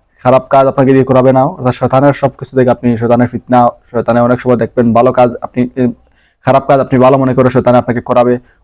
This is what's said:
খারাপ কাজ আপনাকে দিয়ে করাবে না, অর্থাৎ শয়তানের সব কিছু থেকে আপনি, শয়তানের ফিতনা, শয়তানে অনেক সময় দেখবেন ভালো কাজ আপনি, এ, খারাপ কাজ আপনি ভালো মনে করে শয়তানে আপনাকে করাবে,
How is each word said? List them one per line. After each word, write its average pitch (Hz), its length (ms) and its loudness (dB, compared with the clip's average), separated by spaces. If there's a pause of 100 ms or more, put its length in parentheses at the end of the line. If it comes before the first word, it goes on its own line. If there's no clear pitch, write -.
(240)
খারাপ 131 260 0
কাজ 135 180 2
আপনাকে 131 260 0
দিয়ে 135 100 4
করাবে 127 300 2
না, 131 120 2
অর্থাৎ 127 280 -4
শয়তানের 135 400 0
সব 135 160 -4
কিছু - 280 -8
থেকে 127 120 2
আপনি, 120 280 -2
শয়তানের 120 300 0
ফিতনা, 120 400 -2 (240)
শয়তানে 117 280 -2
অনেক 123 220 0
সময় 127 160 0
দেখবেন 117 360 -2
ভালো 120 180 2
কাজ 123 300 0
আপনি, 123 340 -6
এ, 127 120 -2 (580)
খারাপ 131 220 0
কাজ 139 120 2
আপনি 131 200 -2
ভালো 131 180 4
মনে 131 160 -2
করে 127 160 2
শয়তানে 123 280 0
আপনাকে 117 240 -2
করাবে, 123 320 0 (300)